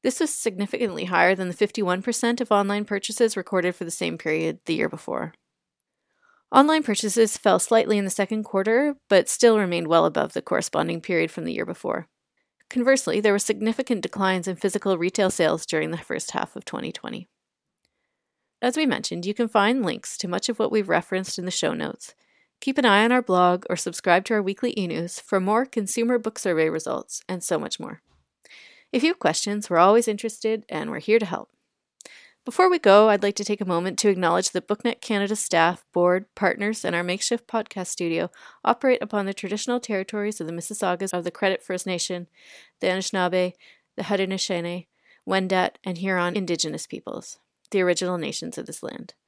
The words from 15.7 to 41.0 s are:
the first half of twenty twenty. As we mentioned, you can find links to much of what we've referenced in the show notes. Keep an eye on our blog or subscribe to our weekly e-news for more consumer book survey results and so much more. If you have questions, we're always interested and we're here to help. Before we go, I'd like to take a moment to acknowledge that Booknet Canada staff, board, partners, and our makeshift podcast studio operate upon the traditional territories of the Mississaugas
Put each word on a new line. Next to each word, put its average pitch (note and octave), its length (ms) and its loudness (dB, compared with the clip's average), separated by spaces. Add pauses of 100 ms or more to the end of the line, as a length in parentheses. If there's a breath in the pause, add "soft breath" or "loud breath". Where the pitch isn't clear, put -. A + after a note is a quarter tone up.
the E3 80 -6
first - 320 -8
half - 260 -6
of - 80 -14
twenty - 280 -10
twenty. - 360 -14 (1300)
As B3 160 0
we D#4 80 0
mentioned, F3 400 -2
you G3+ 80 -2
can A#3 140 -2
find A3 360 2
links - 360 -6
to - 80 -6
much F3 200 -4
of A#3 120 -4
what A3 120 0
we've G#3 180 0
referenced F#3 500 -2
in F3 60 -8
the F3+ 40 -4
show E3 240 -2
notes. - 400 -8 (480)
Keep C4+ 160 -2
an C4+ 80 2
eye G#3 180 6
on A#3 80 4
our B3+ 120 2
blog F3+ 440 4
or F3+ 80 -2
subscribe F3 500 2
to A3+ 100 -2
our G#3 60 2
weekly G3 380 -4
e-news E3+ 400 -6
for - 200 0
more G#3+ 260 2
consumer A#3 540 -2
book A3 180 -6
survey D#3+ 320 0
results - 580 -6
and F#3 160 -8
so E3+ 140 -2
much - 220 -8
more. - 240 -14 (880 loud breath)
If B3+ 100 0
you D#4+ 80 4
have F#4 80 -2
questions, G#3 540 -2
we're E3+ 80 4
always G#3+ 280 8
interested A3 600 -4
and D3+ 220 -6
we're - 80 -6
here G#3+ 180 4
to A3 80 2
help. - 240 -8 (960 loud breath)
Before F4+ 240 4
we F4+ 80 2
go, G#3 300 8
I'd G3+ 160 4
like G3+ 120 0
to G#3 100 -6
take G#3 160 -4
a G3+ 40 -4
moment F3+ 340 -2
to G#3+ 100 4
acknowledge F3+ 420 2
that - 160 -4
Booknet A3+ 320 -2
Canada G3+ 340 -2
staff, F3 600 0
board, F3+ 320 2 (100)
partners, G#3 480 -2
and - 100 -2
our E3+ 80 0
makeshift F#3 460 -4
podcast G#3 400 -6
studio E3+ 420 -4 (360 loud breath)
operate C4 360 2
upon G#3 240 -4
the G3 80 -4
traditional G#3 460 -4
territories G#3 640 -6
of D#3 60 -6
the E3 40 -8
Mississaugas F3+ 600 -4